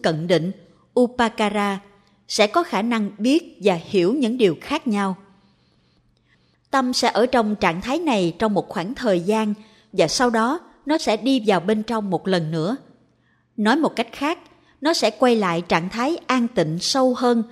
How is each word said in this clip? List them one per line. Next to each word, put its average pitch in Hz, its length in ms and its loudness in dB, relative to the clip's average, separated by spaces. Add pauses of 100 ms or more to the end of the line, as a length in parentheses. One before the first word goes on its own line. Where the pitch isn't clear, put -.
cận 165 240 -2
định, 175 240 2 (480)
Upakara, 214 800 0 (480)
sẽ 214 200 2
có 339 160 0
khả - 180 -2
năng 220 360 -2
biết 262 460 0
và 185 200 2
hiểu 190 300 2
những 254 240 0
điều 175 240 4
khác 294 260 -6
nhau. 196 280 -2 (1600)
Tâm 254 220 0
sẽ 247 140 0
ở 226 180 2
trong 220 300 2
trạng 180 260 -2
thái 254 180 -4
này 202 400 -2
trong 220 140 0
một 165 160 -2
khoảng 202 260 -8
thời 202 240 0
gian 214 340 -2 (400)
và 196 140 2
sau 247 220 0
đó 233 300 0 (260)
nó 302 120 0
sẽ 220 200 0
đi 247 280 0
vào 196 140 4
bên 214 240 0
trong 214 260 -4
một 170 180 -2
lần 170 240 0
nữa. 170 260 -2 (800)
Nói 214 180 2
một 302 200 0
cách 339 160 -4
khác, 320 280 -4 (420)
nó 311 120 2
sẽ 226 180 0
quay 247 240 2
lại 175 260 0
trạng 175 280 0
thái 269 280 -4 (100)
an 247 200 2
tịnh 165 320 0
sâu 262 340 2
hơn 240 380 2